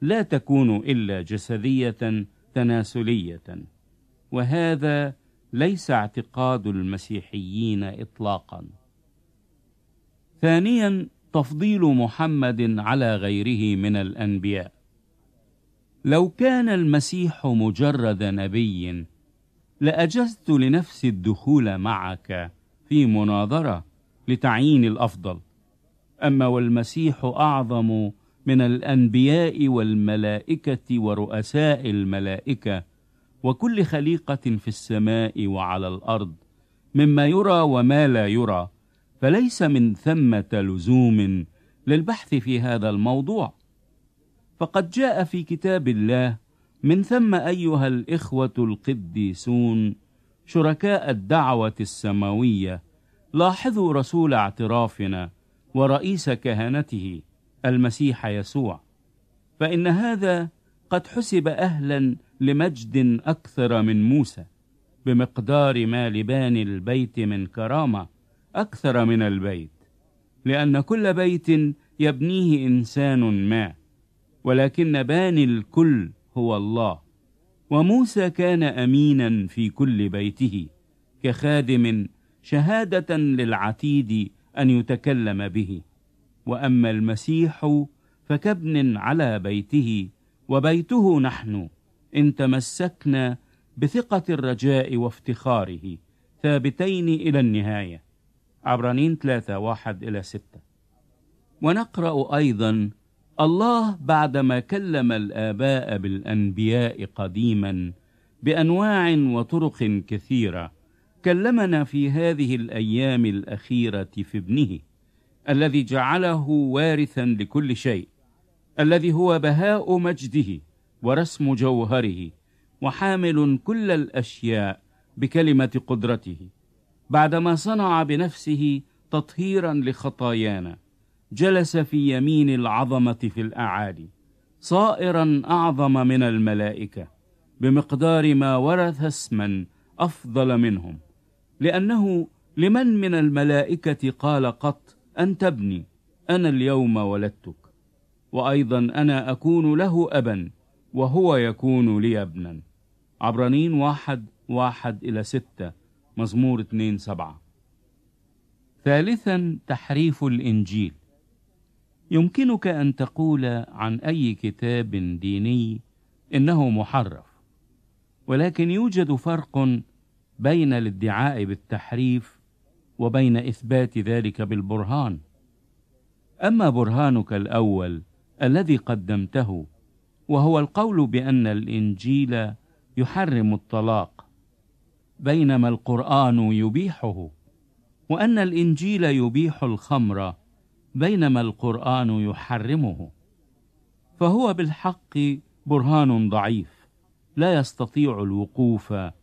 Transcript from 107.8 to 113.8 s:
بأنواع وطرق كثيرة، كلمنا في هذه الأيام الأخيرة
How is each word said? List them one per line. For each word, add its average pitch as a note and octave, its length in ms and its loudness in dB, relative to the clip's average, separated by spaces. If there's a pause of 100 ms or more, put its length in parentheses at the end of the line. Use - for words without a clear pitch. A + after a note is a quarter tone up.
بأنواع E3+ 760 2
وطرق A#2+ 880 0
كثيرة، G2 640 -4 (520)
كلمنا F#3 600 2
في C#3+ 260 -2
هذه D3 460 0
الأيام A#2 680 0
الأخيرة G#2 800 -4 (140)